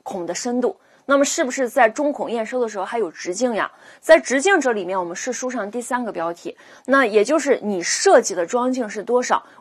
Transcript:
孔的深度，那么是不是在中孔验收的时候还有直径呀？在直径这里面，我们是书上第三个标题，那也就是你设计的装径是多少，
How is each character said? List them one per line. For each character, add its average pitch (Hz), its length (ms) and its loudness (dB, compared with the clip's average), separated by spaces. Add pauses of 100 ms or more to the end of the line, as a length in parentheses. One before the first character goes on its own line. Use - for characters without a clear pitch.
孔 185 220 -8
的 165 100 -6
深 247 240 -4
度， 247 160 -2 (340)
那 277 80 4
么 277 80 4
是 320 180 -2
不 254 60 -4
是 254 180 -2
在 254 220 4
中 285 240 -2
孔 190 160 -6
验 226 160 -4
收 254 160 -4
的 226 80 -2
时 208 80 -10
候 185 80 -4
还 240 140 -4
有 190 100 -2
直 170 240 -8
径 233 220 -2
呀？ 175 160 -2 (280)
在 320 200 6
直 269 200 0
径 370 220 4
这 247 120 2
里 202 120 -4
面， 190 140 -2
我 180 40 -2
们 170 120 -8
是 - 180 -6
书 254 160 -6
上 214 220 -6
第 240 100 -8
三 247 240 -6
个 202 60 -8
标 170 200 -6
题， - 240 -12 (300)
那 269 180 4
也 208 200 4
就 294 160 2
是 254 240 2
你 196 180 -2
设 320 400 4
计 - 140 -4
的 175 100 -2
装 247 260 -2
径 247 160 -2
是 208 140 -8
多 240 220 0
少， - 180 0 (200)